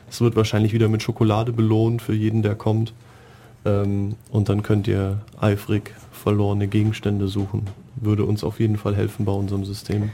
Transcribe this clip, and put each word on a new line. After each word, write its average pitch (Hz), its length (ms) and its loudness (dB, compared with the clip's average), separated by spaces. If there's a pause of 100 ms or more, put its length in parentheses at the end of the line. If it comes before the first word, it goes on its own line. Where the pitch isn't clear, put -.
(100)
es - 100 -6
wird 120 160 2
wahrscheinlich 107 360 2
wieder 113 160 4
mit 110 140 0
Schokolade 113 500 0
belohnt 113 480 2
für 113 140 -2
jeden, 110 280 2
der 104 120 0
kommt. 110 380 0 (720)
Ähm, 101 520 0 (140)
und 107 180 2
dann 101 140 2
könnt 104 260 0
ihr 98 320 0 (200)
eifrig 104 520 0 (180)
verlorene 101 580 0
Gegenstände 104 600 0
suchen. 101 380 -4 (300)
Würde 107 280 0
uns 104 180 -2
auf - 180 -4
jeden 107 160 2
Fall 104 200 -2
helfen 104 280 -2
bei 101 80 0
unserem 98 320 -2
System. 104 500 -4